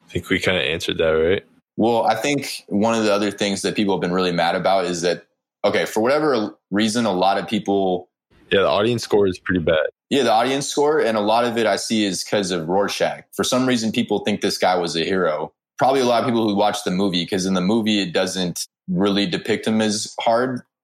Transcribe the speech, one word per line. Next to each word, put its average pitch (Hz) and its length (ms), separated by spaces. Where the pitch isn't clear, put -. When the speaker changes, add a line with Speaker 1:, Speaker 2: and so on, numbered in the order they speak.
Speaker 1:
I - 60
think - 180
we 95 100
kinda 92 220
answered 85 360
that, 82 140
right? 80 320
Speaker 2:
Well, 113 280
I 113 100
think 135 520
one 107 280
of 113 80
the 104 100
other 104 180
things 98 320
that 92 120
people 98 200
have 82 60
been 90 100
really 90 200
mad 85 240
about 92 300
is 87 160
that, 85 240
okay, 98 200
for - 160
whatever 131 540
reason, 110 340
a 101 80
lot 95 240
of 90 100
people 95 640
Speaker 1:
Yeah, 98 100
the 87 60
audience 107 340
score 101 260
is 90 120
pretty 92 240
bad. 78 240
Speaker 2:
Yeah, 135 120
the 117 80
audience 131 360
score, 147 320
and 113 180
a 104 40
lot 110 220
of 117 140
it 117 80
I 104 120
see 110 280
is 90 180
'cause 98 280
of 82 180
Rorschach. 90 540
For 98 100
some 131 220
reason, 113 260
people 104 280
think 101 220
this 98 180
guy 92 160
was 85 200
a 82 80
hero. 80 480
Probably 135 220
a 123 40
lot 120 160
of 113 80
people 113 180
who 104 80
watched 104 300
the 95 60
movie, 90 340
'cause 95 220
in 95 80
the 90 60
movie, 107 380
it 90 140
doesn't 90 540
really 98 380
depict 98 400
him 110 160
as 107 380
hard, 123 420